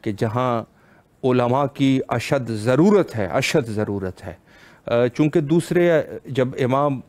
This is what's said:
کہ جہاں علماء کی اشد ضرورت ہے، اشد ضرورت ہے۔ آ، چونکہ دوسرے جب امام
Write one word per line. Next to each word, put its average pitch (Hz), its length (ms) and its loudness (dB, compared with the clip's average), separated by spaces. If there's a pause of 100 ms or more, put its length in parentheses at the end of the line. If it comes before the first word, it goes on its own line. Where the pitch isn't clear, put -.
کہ 110 160 -4
جہاں 120 440 -2 (640)
علماء 127 400 2
کی 135 420 2
اشد 123 420 -2
ضرورت 131 680 2
ہے، 101 100 -2
اشد 127 420 0
ضرورت 101 560 -6
ہے۔ 87 100 -12 (520)
آ، 120 200 2
چونکہ 151 340 0
دوسرے 170 520 2 (320)
جب 131 240 -2 (100)
امام 135 500 0